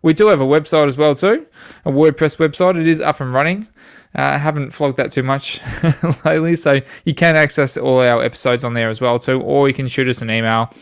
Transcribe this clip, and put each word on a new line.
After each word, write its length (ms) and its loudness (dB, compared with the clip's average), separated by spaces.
We 140 2
do 140 4
have 120 4
a 60 2
website 400 2
as 100 -2
well 180 2
too, 300 0
a 60 -2
WordPress 480 2
website. 420 0
It 80 0
is 140 0
up 180 -4
and 140 -6
running. 340 -2
Uh, 100 -4
I 160 0
haven't 320 -4
flogged 260 -4
that 160 -4
too 100 -2
much 380 -6
<laughs> 320 -4
lately, 320 0
so 240 2
you 100 -2
can 220 2
access 400 0
all 240 2
our 200 2
episodes 440 -2
on 100 -6
there 140 -2
as 120 -6
well 200 0
too, 200 -2
or 280 2
you 60 0
can 120 -6
shoot 220 -2
us 120 -4
an 120 -6
email 360 0